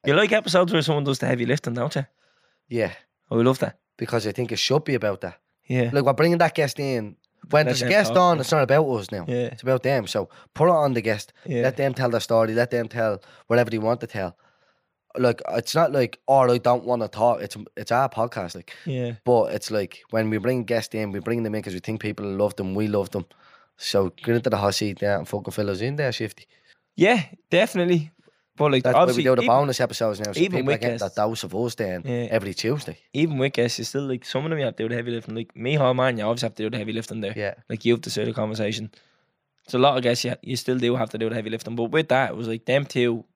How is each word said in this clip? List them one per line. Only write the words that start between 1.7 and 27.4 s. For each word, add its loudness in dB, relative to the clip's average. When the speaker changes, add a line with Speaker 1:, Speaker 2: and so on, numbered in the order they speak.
Speaker 1:
don't -4
you? -4
Speaker 2:
Yeah. -2
Speaker 1:
Oh, 0
we 4
love 4
that. -6
Speaker 2:
Because -4
I -4
think -6
it -4
should 2
be 0
about -2
that. -12
Speaker 1:
Yeah. 0
Speaker 2:
Like, 2
we're 4
bringing 4
that 2
guest -2
in. -4
When 6
Speaker 1:
Let 4
Speaker 2:
there's 0
a -2
Speaker 1:
them -2
Speaker 2:
guest 4
Speaker 1:
talk, 4
Speaker 2:
on, 6
Speaker 1:
yeah. -2
Speaker 2:
it's -4
not 4
about 4
us -2
now. -6
Speaker 1:
Yeah. -2
Speaker 2:
It's -12
about 0
them. 0
So -2
put 4
it 6
on 4
the 0
guest. -4
Speaker 1:
Yeah. -2
Speaker 2:
Let 2
them 0
tell 0
their 2
story. 2
Let 0
them -2
tell -2
whatever 4
they -2
want 0
to -10
tell. -6
Like, 2
it's -4
not 4
like, 0
"Oh, 6
I 4
don't 2
wanna -2
talk." 2
It's, -10
it's -12
our 2
podcast, -4
like. -18
Speaker 1:
Yeah. -6
Speaker 2:
But 4
it's -6
like, -4
when 0
we 0
bring -2
guests -2
in, -4
we -6
bring -2
them -4
in -4
'cause -8
we -6
think -6
people -6
love 0
them, -6
we -2
love -2
them. -6
So 0
get -2
into 0
the 2
hot 0
seat -4
there 0
and -6
fucking -8
fill -4
us -4
in -4
there, -2
Shifty. -8
Speaker 1:
Yeah, 4